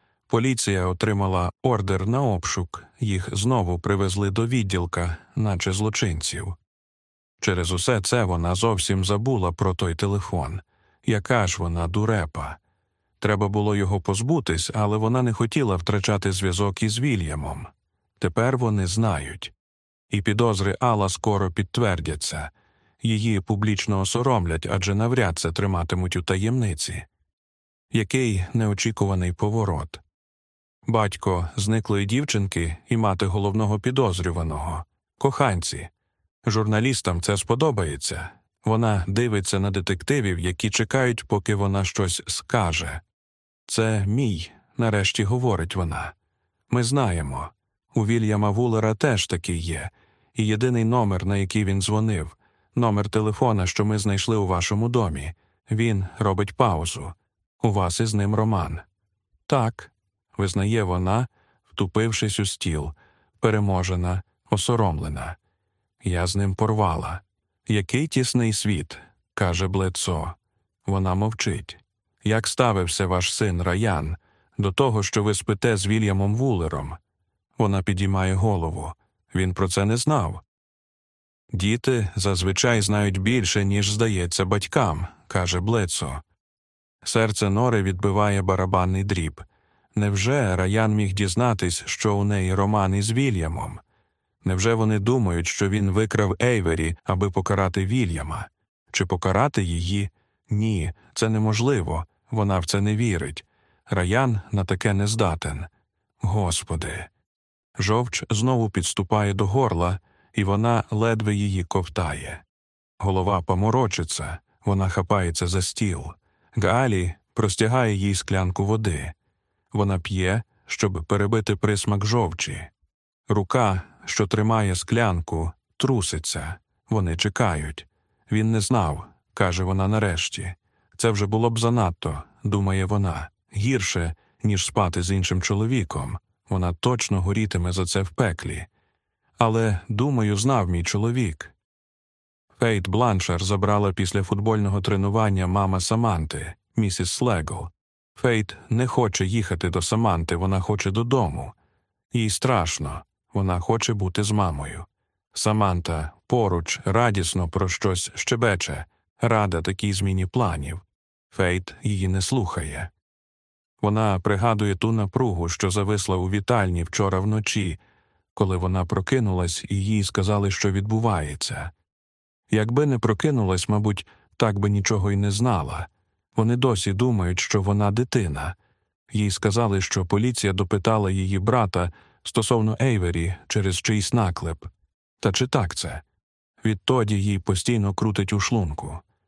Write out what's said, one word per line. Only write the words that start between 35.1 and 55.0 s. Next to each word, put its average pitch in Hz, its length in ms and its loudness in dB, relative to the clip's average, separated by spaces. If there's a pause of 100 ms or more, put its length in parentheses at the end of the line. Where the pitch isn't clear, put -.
Коханці. 104 720 -2 (580)
Журналістам 107 720 0
це 101 160 0
сподобається. 92 920 -2 (360)
Вона 110 440 2
дивиться 101 520 0
на 98 100 0
детективів, 95 680 -2
які 90 320 -2
чекають, 123 540 0
поки 104 300 0
вона 98 300 0
щось - 420 -2
скаже. 82 760 -2 (640)
«Це 110 400 0
мій», 104 440 -2 (260)
нарешті 107 480 0
говорить 101 520 0
вона. 85 360 -4 (580)
«Ми 123 120 2
знаємо. 87 680 -2 (440)
У 110 120 2
Вільяма 107 440 2
Вулера 110 440 2
теж 120 320 0
такий 87 320 -4
є. 80 320 -6 (440)
І 110 120 0
єдиний 113 380 2
номер, 110 420 2
на 101 100 0
який 98 280 0
він 98 180 0
дзвонив, 107 540 -2 (380)
номер 107 340 2
телефона, 107 580 2
що 104 180 0
ми 107 140 2
знайшли 101 380 0
у 101 100 2
вашому 101 420 0
домі. 85 460 0 (360)